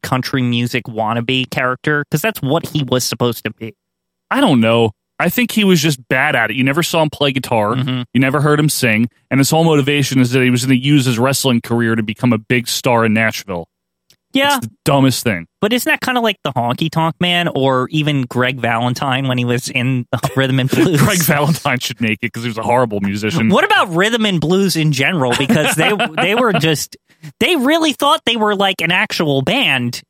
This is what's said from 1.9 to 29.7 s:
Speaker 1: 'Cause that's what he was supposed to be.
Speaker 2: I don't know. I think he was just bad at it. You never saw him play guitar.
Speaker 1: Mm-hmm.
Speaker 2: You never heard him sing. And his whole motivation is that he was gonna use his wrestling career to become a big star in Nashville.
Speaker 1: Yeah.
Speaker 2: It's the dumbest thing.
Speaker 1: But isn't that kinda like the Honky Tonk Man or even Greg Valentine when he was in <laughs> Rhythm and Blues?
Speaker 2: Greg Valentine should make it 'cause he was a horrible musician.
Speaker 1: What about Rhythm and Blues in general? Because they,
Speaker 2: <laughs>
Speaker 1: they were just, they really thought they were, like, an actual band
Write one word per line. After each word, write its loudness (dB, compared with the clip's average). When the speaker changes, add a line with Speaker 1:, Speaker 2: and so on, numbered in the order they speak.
Speaker 1:
'Cause -4
that's -4
what -2
he -4
was -2
supposed -4
to -6
be. -16
Speaker 2:
I 0
don't 4
know. 4
I 2
think -2
he 0
was 4
just -2
bad 2
at 2
it. -4
You 0
never 0
saw 0
him 0
play -2
guitar. -2
Speaker 1:
Mm-hmm. -2
Speaker 2:
You 2
never 2
heard 2
him 2
sing. 0
And 0
his 2
whole 4
motivation 2
is 2
that 2
he 4
was 0
gonna 4
use 4
his 0
wrestling 0
career 0
to -2
become -2
a 0
big -2
star 0
in 2
Nashville. -4
Speaker 1:
Yeah. 2
Speaker 2:
It's -6
the -10
dumbest 2
thing. -2
Speaker 1:
But 0
isn't -2
that -2
kinda -2
like -2
the -4
Honky -2
Tonk -2
Man 0
or 0
even 0
Greg -2
Valentine -2
when 0
he -2
was -2
in -2
<laughs> -4
Rhythm 2
and 0
Blues? 2
Speaker 2:
Greg 2
Valentine 0
should -8
make -2
it -6
'cause -10
he -4
was -8
a -6
horrible 0
musician. 0
Speaker 1:
What 4
about 0
Rhythm 0
and 0
Blues 2
in 2
general? 0
Because 2
they, 0
Speaker 2:
<laughs> -4
Speaker 1:
they 0
were 2
just, -2
they 2
really 2
thought 0
they 0
were, 0
like, 0
an -2
actual 0
band 0